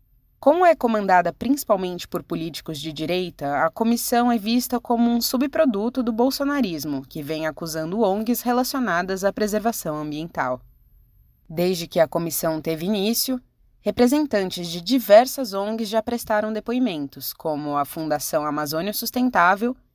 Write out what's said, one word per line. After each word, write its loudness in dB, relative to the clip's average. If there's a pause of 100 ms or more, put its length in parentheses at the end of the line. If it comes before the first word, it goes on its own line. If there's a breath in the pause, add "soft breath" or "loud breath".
(380)
Como 4
é 6
comandada 2
principalmente -2
por -6
políticos -8
de -8
direita, -2
a 2
comissão 2
é 2
vista 0
como 2
um 2
subproduto 0
do 0
bolsonarismo, 0
que -8
vem -4
acusando -4
ongs 0
relacionadas 0
à 2
preservação -2
ambiental. -4 (880)
Desde 0
que -2
a 6
comissão -2
teve -4
início, 0 (380)
representantes 0
de -8
diversas 4
ongs -4
já -2
prestaram -2
depoimentos, -4
como -4
a 0
Fundação -2
Amazônia -2
Sustentável 2 (200)